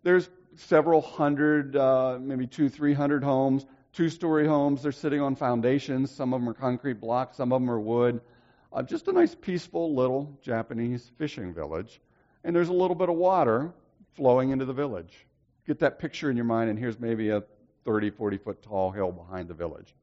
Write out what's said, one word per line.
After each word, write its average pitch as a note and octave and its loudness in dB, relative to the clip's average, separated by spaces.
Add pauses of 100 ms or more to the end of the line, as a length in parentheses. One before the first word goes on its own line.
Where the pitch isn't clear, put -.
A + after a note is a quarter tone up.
There's F3+ 4 (260)
several D#3+ 4
hundred, D3 0
uh, C3 2
maybe C3 -4
two, C#3+ 0
three D3 0
hundred C#3+ 0
homes, C3+ 2 (260)
two-story D#3+ 0
homes. C#3+ 2
They're C#3+ -2
sitting D3 -2
on C3+ 0
foundations. C3 0
Some B2+ -4
of C3 -2
them A#2+ -4
are A2+ -4
concrete B2 -4
blocks, B2 -4
some B2 -2
of B2+ 2
them B2+ -2
are A#2 -2
wood. A#2+ 0 (520)
Uh, - -4
just - -6
a F#4+ -2
nice, F4 4
peaceful E3+ -4
little C3+ -2
Japanese A#2 -4
fishing A2+ -8
village. D#2+ -8 (420)
And E3+ -4
there's E3+ 4
a F3+ -2
little F3+ 2
bit F3 0
of E3+ 0
water E3 2 (420)
flowing C3 4
into C3+ -2
the C3 -6
village. A#2 -6 (520)
Get D3+ -4
that C#3+ 2
picture D#3 -4
in B2+ 0
your A#2+ -2
mind, A#2 0
and G#2+ -2
here's A#2 -6
maybe A2+ -2
a G#2 0 (420)
thirty, G#2+ 2
forty G2+ -4
foot G2 -10
tall F#2+ -2
hill F#2+ -4
behind F2+ -12
the E2+ -12
village. D#2+ -10